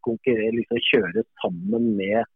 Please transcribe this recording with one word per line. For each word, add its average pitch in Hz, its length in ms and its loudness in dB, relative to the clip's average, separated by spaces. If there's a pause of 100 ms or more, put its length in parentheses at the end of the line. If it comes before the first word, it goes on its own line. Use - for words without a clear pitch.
konkurrere, 113 500 0
liksom 117 300 -2
kjøre 104 380 2 (180)
sammen 104 560 0
med 104 260 0 (100)